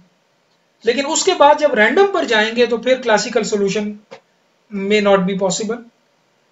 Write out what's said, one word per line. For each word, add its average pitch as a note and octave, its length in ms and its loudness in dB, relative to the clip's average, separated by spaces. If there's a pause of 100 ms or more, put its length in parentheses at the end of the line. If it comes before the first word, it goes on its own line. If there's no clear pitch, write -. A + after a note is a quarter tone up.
(840)
लेकिन B3 200 -2
उसके D#4+ 280 0
बाद D4 240 4
जब D4 180 0
random D4 380 2
पर E4 120 -2
जाएंगे A3+ 420 0
तो A3+ 100 -2
फिर B3+ 240 -2
classical A3+ 440 0
solution G#3 460 -4 (800)
may G3+ 300 0
not F#3+ 260 2
be G3 120 -4
possible। G3+ 380 -4 (760)